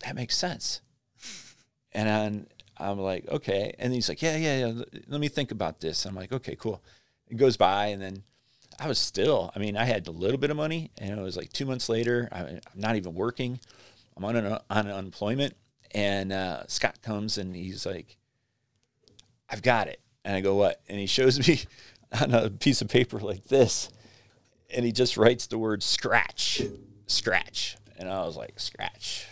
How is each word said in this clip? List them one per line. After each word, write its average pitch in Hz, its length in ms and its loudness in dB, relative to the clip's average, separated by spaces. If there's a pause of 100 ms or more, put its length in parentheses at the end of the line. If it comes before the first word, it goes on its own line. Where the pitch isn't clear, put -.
"That 139 140 -8
makes 123 220 -4
sense." - 440 -4 (1120)
And 107 160 0
I'm, 107 380 0 (320)
I'm 101 200 -4
like, 95 300 -4
"Okay." 98 500 -2
And 123 140 -2
he's 120 160 0
like, - 140 -6
"Yeah, 156 140 0
yeah, 151 240 0
yeah. 123 60 0
L-, 117 180 -4 (240)
let 147 120 -4
me 147 80 0
think 143 220 -4
about 92 300 -4
this." 80 260 -4
I'm 98 80 -8
like, 95 180 -10
"Okay, - 240 -6
cool." 107 260 -6 (460)
It 117 80 -8
goes 123 200 8
by, 101 320 6
and 101 120 -4
then 95 220 -8 (560)
I 151 100 -6
was 120 100 0
still, 101 560 2
I 98 40 -8
mean, 101 180 -2
I 113 80 2
had 107 220 0
a 87 40 -10
little 95 280 0
bit 143 120 0
of 151 60 -4
money, 156 420 -4
and 104 200 -6
it 98 40 -6
was, 95 140 -8
like, - 160 -10
two 139 140 -6
months 127 240 -4
later, 117 420 2
I, 90 80 -8
I'm 78 200 -10 (140)
not 107 220 0
even 87 180 -4
working. 123 460 -4 (560)
I'm 90 80 -8
on 113 120 -2
an, 107 220 0 (120)
on 104 180 0
unemployment, 104 640 -2 (380)
and, 98 400 0
uh, 92 340 -4
Scott - 360 -2
comes, 107 360 -4
and 92 160 -6
he's 92 320 -8
like, 92 300 -8 (1300)
"I've 104 140 -10
got 113 260 4
it." - 120 -12 (240)
And 98 100 -2
I 95 60 0
go, 98 160 4
"What?" 101 320 4
And 101 100 -6
he 98 80 -2
shows 131 400 4
me - 140 6 (300)
<laughs> - 300 -6
on 135 120 2
a 113 180 6
piece 120 320 2
of 104 60 -4
paper 123 320 4
like 101 240 -6
this, - 460 4 (800)
and 123 160 -2
he 117 60 0
just 120 260 2
writes 113 280 6
the 113 120 -6
word 110 240 -2
scratch, - 800 2 (440)
scratch. - 680 -2 (220)
And 90 100 -10
I 95 160 -4
was 82 120 -8
like, - 220 -12
"Scratch? - 720 -8